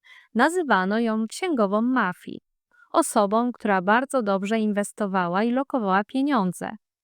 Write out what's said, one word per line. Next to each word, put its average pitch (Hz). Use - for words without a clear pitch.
Nazywano 226
ją 220
księgową 220
mafii, 233
osobą, 233
która 196
bardzo 240
dobrze 202
inwestowała 196
i 240
lokowała 220
pieniądze. 262